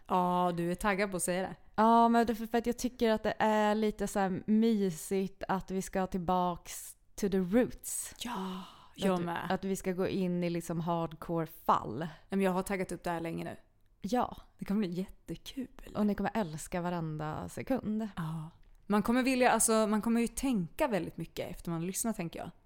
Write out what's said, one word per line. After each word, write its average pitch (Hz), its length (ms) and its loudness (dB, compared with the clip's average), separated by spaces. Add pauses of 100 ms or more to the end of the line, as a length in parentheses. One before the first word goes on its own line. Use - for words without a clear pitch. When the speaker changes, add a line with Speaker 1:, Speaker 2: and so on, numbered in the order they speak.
Speaker 1:
Ja, 180 500 2
du 170 140 0
är 180 40 -2
taggad 202 360 0
på 185 60 -4
att 170 60 -4
säga 180 200 0
det. 170 120 -6 (200)
Speaker 2:
Ja, 233 340 6
men 233 180 6
det, 233 80 0
för, 220 120 -6
för 233 120 2
att 226 80 -2
jag 240 120 0
tycker 233 320 0
att 214 120 2
det - 160 0
är 214 360 4
lite 208 320 0
så 208 120 -2
här 190 280 0
mysigt 196 1000 2
att 185 220 -2
vi 185 120 -2
ska 185 240 -2
tillbaks 180 880 -2 (200)
to 202 140 0
the 190 100 2
roots. - 800 0
Speaker 1:
Ja, 190 440 -6 (320)
jag 190 200 2
Speaker 2:
Att, 175 100 0
Speaker 1:
med. 170 260 -4
Speaker 2:
att 190 140 -2
vi 190 120 0
ska 185 160 -2
gå 180 160 0
in 175 360 0
i, 175 60 0
liksom, 165 300 -4
hardcore 165 640 -2
fall. 160 600 0 (220)
Speaker 1:
Men 196 120 -2
jag 190 100 4
har 185 120 0
taggat 190 300 -4
upp 170 120 -10
det 175 60 -4
här 165 100 -4
länge 170 240 -6
nu. - 120 -10 (440)
Speaker 2:
Ja. 226 360 -2 (220)
Speaker 1:
Det 190 60 -8
kommer 196 140 0
bli 185 120 0
jättekul. - 1040 -10
Speaker 2:
Och 208 120 2
ni 202 80 2
kommer 196 200 -2
älska 175 460 -4
varenda 160 680 -4
sekund. 220 680 -4
Speaker 1:
Ja. 160 340 -6 (360)
Man 208 160 4
kommer 247 200 2
vilja, 247 280 4
alltså, 220 360 4
man 208 160 2
kommer 233 180 2
ju 233 60 2
tänka 254 600 0
väldigt 170 280 -2
mycket - 340 -8
efter 180 200 -10
man 165 100 -2
har 170 60 -4
lyssnat, 208 300 -2
tänker 165 220 -6
jag. - 120 -10 (160)